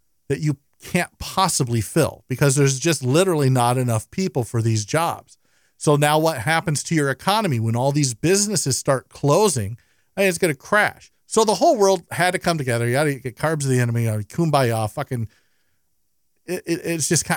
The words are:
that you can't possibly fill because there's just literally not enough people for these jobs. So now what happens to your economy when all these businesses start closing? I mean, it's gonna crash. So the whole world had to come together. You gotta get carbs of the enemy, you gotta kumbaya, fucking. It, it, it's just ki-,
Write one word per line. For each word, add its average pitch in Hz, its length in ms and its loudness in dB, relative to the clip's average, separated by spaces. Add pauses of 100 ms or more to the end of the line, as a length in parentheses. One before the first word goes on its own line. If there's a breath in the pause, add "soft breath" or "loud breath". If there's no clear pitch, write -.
(300)
that 139 100 -2
you 151 180 -2 (240)
can't - 380 -4
possibly 127 640 -2
fill - 460 -2
because 135 280 0
there's 139 240 2
just 151 240 -2
literally 147 460 2
not 127 280 2
enough 120 340 -2
people 185 320 -2
for 113 180 -2
these 110 240 0
jobs. 151 520 -4 (400)
So 147 180 2
now 147 240 4
what 156 200 0
happens 156 440 -2
to 170 120 -2
your 143 140 2
economy 185 500 0
when 113 160 -2
all 131 160 0
these 139 220 0
businesses 190 640 0
start - 320 -4
closing? 143 680 0 (380)
I 190 60 -2
mean, 196 80 2
it's 175 80 -4
gonna 160 180 0
crash. - 560 -2 (160)
So 220 160 2
the 208 120 2
whole 285 220 4
world 190 340 4
had 180 200 0
to 180 80 -2
come 170 180 -2
together. 120 280 -2
You 120 80 -2
gotta 143 220 0
get 123 200 -12
carbs 156 280 -2
of 135 60 -2
the 127 100 2
enemy, 117 240 0
you 113 80 0
gotta 107 120 -4
kumbaya, 127 680 0
fucking. 123 360 -8 (1200)
It, 135 200 -8
it, 165 200 -4
it's 165 240 -4
just 165 160 0
ki-, 175 100 -4